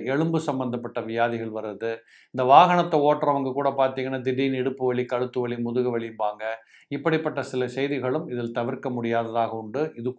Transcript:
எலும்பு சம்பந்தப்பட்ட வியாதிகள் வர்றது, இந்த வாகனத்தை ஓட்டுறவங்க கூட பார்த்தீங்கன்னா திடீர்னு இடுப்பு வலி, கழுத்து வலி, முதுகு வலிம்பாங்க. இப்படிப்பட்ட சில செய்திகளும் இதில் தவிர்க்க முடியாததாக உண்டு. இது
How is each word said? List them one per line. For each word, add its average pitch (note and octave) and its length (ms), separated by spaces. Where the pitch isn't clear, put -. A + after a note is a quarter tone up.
எலும்பு D#3+ 320
சம்பந்தப்பட்ட B2 540
வியாதிகள் A2+ 480
வர்றது, G#2+ 340
இந்த C3 180
வாகனத்தை F3 460
ஓட்டுறவங்க C#3+ 500
கூட C#3 120
பார்த்தீங்கன்னா C3 460
திடீர்னு C3 340
இடுப்பு B2+ 260
வலி, B2 240
கழுத்து B2+ 320
வலி, A#2+ 220
முதுகு B2 300
வலிம்பாங்க. A2 480
இப்படிப்பட்ட D3+ 560
சில B2+ 240
செய்திகளும் C#3 580
இதில் A#2 240
தவிர்க்க B2 380
முடியாததாக A#2 640
உண்டு. A2 240
இது A#2 200